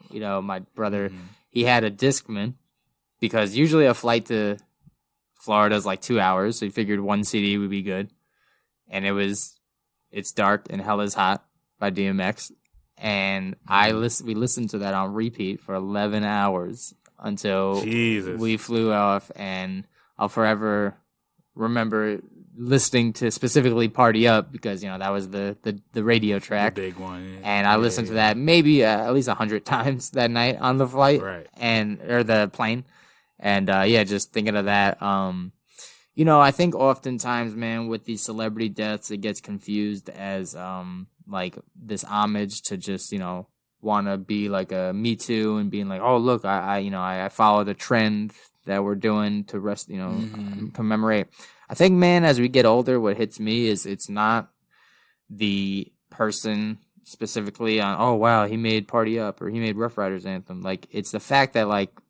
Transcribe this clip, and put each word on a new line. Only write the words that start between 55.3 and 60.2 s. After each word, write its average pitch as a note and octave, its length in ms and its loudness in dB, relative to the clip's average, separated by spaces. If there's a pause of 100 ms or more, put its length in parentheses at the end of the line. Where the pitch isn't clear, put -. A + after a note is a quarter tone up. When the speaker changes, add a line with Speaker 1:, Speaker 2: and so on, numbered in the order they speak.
Speaker 1:
person G#2+ 680 -2 (260)
specifically A2 760 -4
on, G2 200 0
"Oh, A#2+ 140 4
wow, A2 320 4
he A2 100 -4
made A2 320 -2
Party A2+ 320 0
Up G#2 200 -6
or F#2 100 -6
he A2+ 100 -4
made A2 160 -2
Rough A#2 220 -4
Riders F#2+ 280 -4